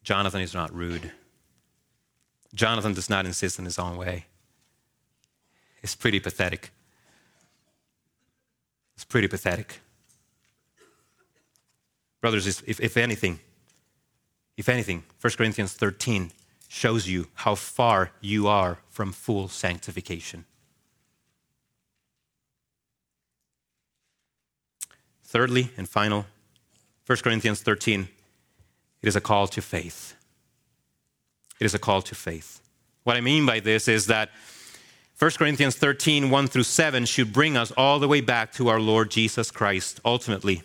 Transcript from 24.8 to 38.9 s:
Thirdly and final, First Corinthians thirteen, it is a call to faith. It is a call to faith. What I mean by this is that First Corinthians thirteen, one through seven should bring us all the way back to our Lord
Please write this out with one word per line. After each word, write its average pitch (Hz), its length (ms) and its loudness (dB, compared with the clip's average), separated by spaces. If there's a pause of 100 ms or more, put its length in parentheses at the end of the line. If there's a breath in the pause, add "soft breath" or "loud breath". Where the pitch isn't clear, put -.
Thirdly 123 520 2
and 92 140 -10
final, 104 380 0 (760)
First - 220 0
Corinthians 110 360 0
thirteen, 101 460 0 (920)
it 107 60 0
is 104 100 2
a 98 40 2
call 101 260 2
to - 140 -6
faith. - 540 -8 (1400)
It 113 60 0
is 101 80 2
a 104 60 -2
call 95 240 2
to - 120 -12
faith. - 460 -12 (420)
What 120 140 0
I 120 40 -2
mean 147 240 2
by 113 140 2
this 110 300 0
is 107 180 2
that 110 220 2 (840 loud breath)
First - 260 2
Corinthians 147 360 2
thirteen, 143 540 2
one 135 180 4
through 127 160 2
seven 131 420 2
should 113 280 0
bring 147 240 4
us 117 140 0
all 139 280 4
the 143 80 2
way 143 140 4
back 117 320 0
to 120 160 2
our 113 100 4
Lord 110 320 4